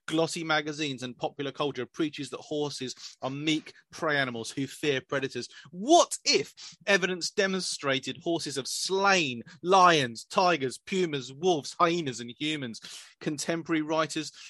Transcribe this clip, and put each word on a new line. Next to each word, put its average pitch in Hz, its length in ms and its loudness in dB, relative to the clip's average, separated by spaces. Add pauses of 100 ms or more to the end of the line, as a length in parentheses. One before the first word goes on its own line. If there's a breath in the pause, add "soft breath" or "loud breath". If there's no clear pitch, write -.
glossy 160 380 0
magazines, 151 580 -2
and 123 140 -8
popular 143 340 -6
culture 127 360 -4
preaches 147 440 -6
that - 100 -10
horses 147 540 -6 (260 loud breath)
are 131 100 -4
meek 151 420 -2 (180 soft breath)
prey 151 260 -2
animals 120 360 -2
who 135 160 -4
fear 139 320 -2
predators. 131 480 -4 (240 loud breath)
What 262 540 6
if - 260 0 (340 loud breath)
evidence 185 440 2
demonstrated 147 920 -2
horses 156 340 -2
have 123 100 -4
slain 180 760 0 (200 loud breath)
lions, 170 640 6
tigers, 160 520 2
pumas, 147 560 -4
wolves, 151 480 0
hyenas, 170 400 2
and 120 180 -10
humans? 147 420 -4 (400 loud breath)
Contemporary 160 600 -2
writers 156 500 -2 (200 loud breath)